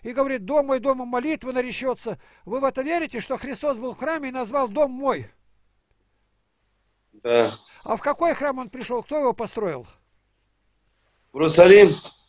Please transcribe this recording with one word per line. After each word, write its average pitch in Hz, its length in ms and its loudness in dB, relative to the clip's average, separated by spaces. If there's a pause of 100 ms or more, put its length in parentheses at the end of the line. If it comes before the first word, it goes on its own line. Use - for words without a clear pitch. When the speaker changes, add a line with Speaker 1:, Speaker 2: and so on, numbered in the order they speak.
Speaker 1:
и 240 100 -10
говорит: 262 320 -4
«Дом 277 220 0
мой 262 120 0
домом 254 280 -2
молитвы 254 460 -6
наречется». 247 680 -6 (260)
Вы 220 140 -6
в 269 60 -2
это 262 180 -2
верите, 311 360 -6
что 233 180 -8
Христос 277 400 -6
был 233 180 -10
в - 20 -20
храме 294 320 -6
и - 20 -14
назвал: 254 360 -4
«Дом 269 240 -2
мой»? 247 360 -4 (1900)
Speaker 2:
Да. 117 360 0 (340)
Speaker 1:
А - 120 -4
в 202 60 -6
какой 294 340 -2
храм 269 240 -6
он 240 100 -12
пришел? 240 320 -8
Кто 294 160 -8
его 262 160 0
построил? 190 540 -8 (1500)
Speaker 2:
В 131 40 -12
Иерусалим. 175 520 10 (400)